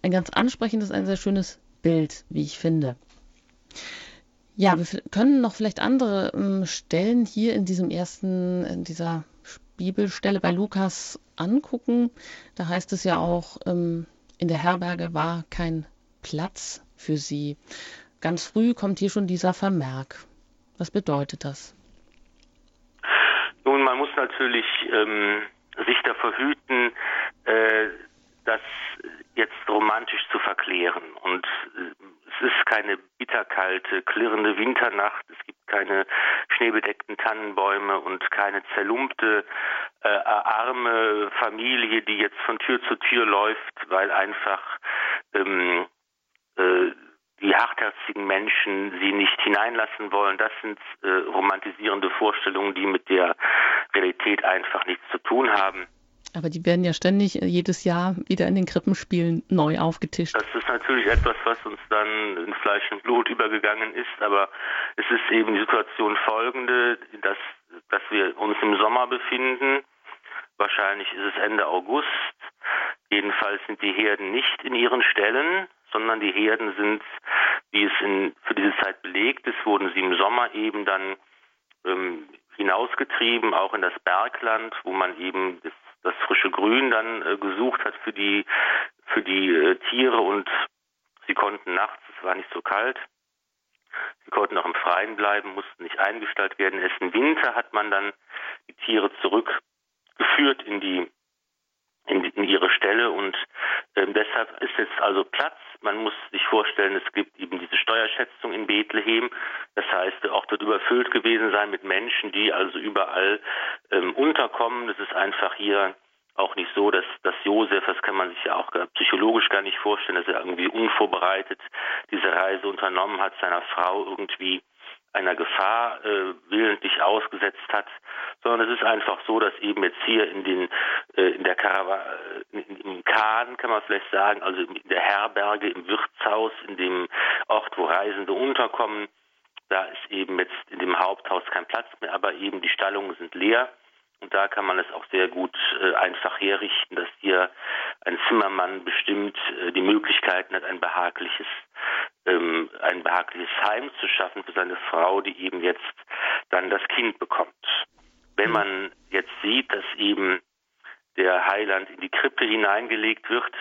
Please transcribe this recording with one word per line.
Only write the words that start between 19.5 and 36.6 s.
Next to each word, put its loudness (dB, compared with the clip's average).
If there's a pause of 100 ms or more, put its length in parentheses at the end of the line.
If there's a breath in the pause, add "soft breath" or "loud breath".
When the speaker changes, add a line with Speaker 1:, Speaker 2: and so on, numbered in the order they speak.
Speaker 1:
Vermerk. -2 (600)
Was -8
bedeutet -2
das? -12 (1900 loud breath)
Speaker 2:
Nun, 4
man 2
muss -2
natürlich, 0 (260)
ähm, 2 (460)
sich 2
davor -2
hüten, 0 (540 loud breath)
äh, 4 (580)
das 0 (760)
jetzt 0 (140)
romantisch 0 (100)
zu -2
verklären. -2 (200)
Und, -2 (320)
äh, -10 (340)
es -4
ist 2
keine 2 (200)
bitterkalte, -2
klirrende 0
Winternacht. 0
Es -18
gibt -20
keine 0 (500 loud breath)
schneebedeckten 0